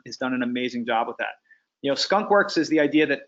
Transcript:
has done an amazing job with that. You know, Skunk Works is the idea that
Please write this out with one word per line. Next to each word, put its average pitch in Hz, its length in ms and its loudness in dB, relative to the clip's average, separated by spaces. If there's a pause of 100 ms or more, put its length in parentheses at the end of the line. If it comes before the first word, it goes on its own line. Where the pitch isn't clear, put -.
has 117 120 -16
done 131 160 -4
an 127 80 -2
amazing 123 440 -4
job 117 220 0
with 120 100 -10
that. 107 160 -6 (480)
You 139 100 -2
know, 135 40 0
Skunk 202 340 0
Works 196 280 4
is 160 120 0
the 156 100 2
idea 147 280 4
that 139 200 -2